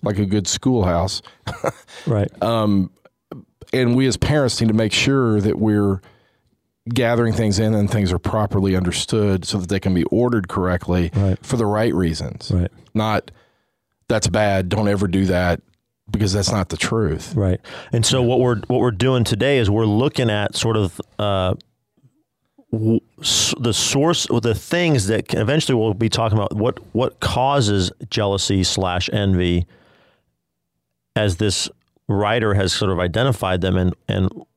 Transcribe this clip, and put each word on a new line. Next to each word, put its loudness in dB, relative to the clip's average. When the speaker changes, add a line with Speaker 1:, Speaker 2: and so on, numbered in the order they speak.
Speaker 1:
like -2
a 0
good 0
schoolhouse. 0
<laughs> -10
Speaker 2:
Right. 0
Speaker 1:
Um, 2
and 2
we 2
as 0
parents 0
need 2
to 2
make 0
sure 2
that 0
we're 2
gathering 2
things 0
in 2
and 2
things 0
are 0
properly 0
understood 0
so -4
that -6
they 0
can 0
be 2
ordered 0
correctly 0
Speaker 2:
Right. 0
Speaker 1:
for -4
the 0
right 2
reasons. -4
Speaker 2:
Right. 0
Speaker 1:
Not, -2
"That's 0
bad, 2
don't 0
ever 0
do 2
that," 0
because 0
that's 0
not -2
the -6
truth. -4
Speaker 2:
Right. 0
And 0
so 2
what 2
we're, 2
what 0
we're 2
doing 2
today 2
is 2
we're 2
looking 2
at -2
sort 0
of, -2
uh, 0
w-, 0
s-, -2
the 0
source, 0
the 0
things 0
that -2
can, -2
eventually 0
we'll 0
be -2
talking 0
about -2
what, -2
what -2
causes 0
jealousy 0
slash -2
envy 0
as 0
this -2
writer 0
has 0
sort -2
of -2
identified 0
them 0
and, 0
and 0